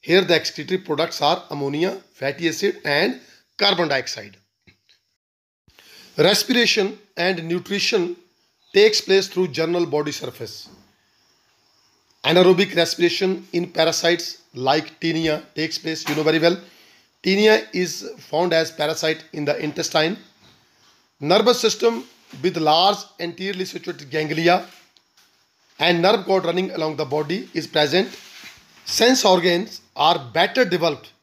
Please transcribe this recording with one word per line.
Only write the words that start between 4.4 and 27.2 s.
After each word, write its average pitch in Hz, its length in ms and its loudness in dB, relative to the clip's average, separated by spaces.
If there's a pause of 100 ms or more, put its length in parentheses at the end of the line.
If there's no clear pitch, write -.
Respiration 208 800 2 (200)
and 175 300 -2
nutrition 175 680 -2 (580)
takes 208 280 4
place 190 260 2
through 185 200 -2
general 165 380 -2
body 147 260 -2
surface. - 580 -12 (1500)
Anaerobic 180 500 4
respiration 170 600 0 (200)
in 175 180 -4
parasites 170 680 0 (180)
like 135 360 -2 (100)
Taenia 160 400 -2 (140)
takes 156 220 -6
place, 160 280 -8
you 147 100 -4
know 151 80 -2
very 156 160 2
well. 170 160 4 (680)
Taenia 214 400 4 (100)
is 180 320 -4 (260)
found 165 220 0
as 160 240 0
parasite 156 440 -2 (120)
in 147 120 -6
the 147 140 0
intestine. 160 560 -2 (1080)
Nervous 220 420 4
system 233 360 0 (400)
with 170 160 -2
large 170 400 4 (220)
anteriorly 185 460 -6
situated 147 460 -12
ganglia 156 520 2 (1160)
and 170 220 2
nerve 190 240 2
cord 185 200 0
running 175 260 -2
along 156 240 -4
the 143 140 -6
body 151 440 -4